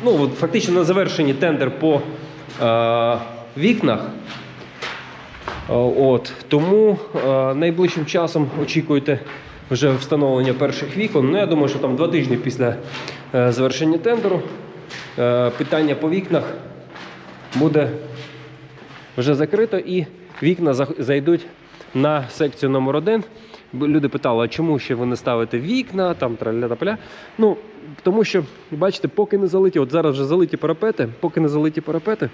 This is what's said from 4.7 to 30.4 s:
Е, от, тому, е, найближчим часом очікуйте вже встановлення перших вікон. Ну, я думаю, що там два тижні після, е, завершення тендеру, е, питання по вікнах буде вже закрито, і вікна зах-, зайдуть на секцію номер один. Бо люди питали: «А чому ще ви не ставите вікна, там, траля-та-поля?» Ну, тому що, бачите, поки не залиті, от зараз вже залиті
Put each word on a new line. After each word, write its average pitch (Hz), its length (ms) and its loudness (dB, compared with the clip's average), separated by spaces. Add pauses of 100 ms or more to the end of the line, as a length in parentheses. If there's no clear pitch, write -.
Е, 113 40 0 (260)
от, 127 340 4 (140)
тому, 196 500 4 (300)
е, 135 260 2
найближчим 170 520 0
часом 160 440 0 (120)
очікуйте 143 580 0 (520)
вже 135 200 2
встановлення 131 600 2
перших 139 440 -2
вікон. 156 340 2
Ну, 185 60 2
я 208 80 2
думаю, 151 220 2
що - 120 -2
там 127 160 0
два 160 120 2
тижні 131 300 2
після, 123 380 0 (600)
е, 123 160 4
завершення 131 460 2
тендеру, 202 440 2 (760)
е, 120 300 4
питання 147 460 0
по 156 140 -2
вікнах 170 340 0 (1120)
буде 147 340 4 (1300)
вже 135 180 2
закрито, 202 420 0
і 180 280 -2 (380)
вікна 170 300 2
зах-, 139 280 -2
зайдуть 143 440 2 (480)
на 139 360 0
секцію 139 400 -2
номер 135 260 0
один. 202 280 2 (500)
Бо 135 140 -2
люди 147 200 2
питали: 120 380 0
«А - 20 -2
чому 160 320 0
ще 131 160 -4
ви 120 100 -2
не 123 100 0
ставите 117 440 0
вікна, 185 540 -2
там, 123 220 -2
траля-та-поля?» 120 600 -2 (400)
Ну, 214 200 4 (460)
тому 202 200 4
що, 180 200 0 (280)
бачите, 175 360 -2
поки 202 300 0
не 196 100 2
залиті, 185 320 2
от 131 120 0
зараз 156 220 2
вже 135 120 -2
залиті 160 320 2